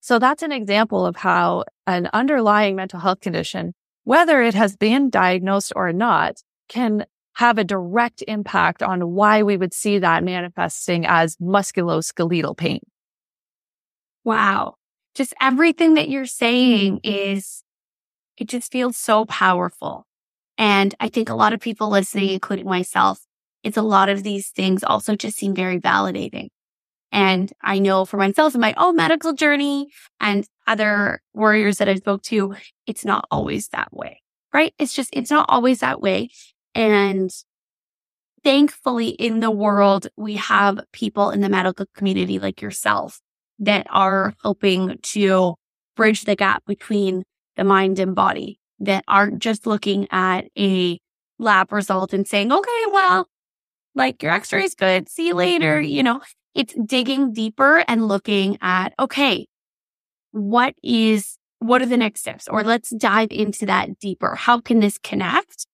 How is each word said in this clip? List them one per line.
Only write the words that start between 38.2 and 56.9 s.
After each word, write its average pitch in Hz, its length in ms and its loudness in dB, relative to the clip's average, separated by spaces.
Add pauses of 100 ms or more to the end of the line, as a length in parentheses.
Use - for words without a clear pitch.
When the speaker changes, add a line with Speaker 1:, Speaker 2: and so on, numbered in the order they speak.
Speaker 2:
thankfully 269 640 2
in 220 320 -2
the 226 100 0
world, 202 560 2 (100)
we 208 200 -8
have 202 420 0 (140)
people 208 380 -2
in 202 100 -2
the 202 80 0
medical 185 460 -2
community 190 440 -2
like 190 240 -8
yourself 208 580 -4 (380)
that 202 320 0
are 196 520 2
helping 190 600 0
to 190 540 2 (400)
bridge 220 260 2
the 208 140 0
gap 196 300 0
between 196 580 -2 (320)
the - 80 -2
mind 196 340 4
and 190 160 -2
body, - 460 -2 (180)
that 196 300 -2
aren't 208 320 2
just 220 260 -4
looking 202 460 -2
at 185 320 0 (120)
a 185 440 0 (400)
lab 202 320 2
result 196 400 -2
and 202 160 -2
saying, 208 240 0
"Okay, 453 400 0
well, 370 340 2 (680)
like, - 260 -2
your 151 80 -2
x-ray 214 320 -2
is 381 140 -4
good. 190 320 0
See 330 180 -6
you 349 80 -2
later." 330 460 2
You 285 240 -2
know, 247 160 0 (340)
it's 269 200 -4
digging 254 580 -2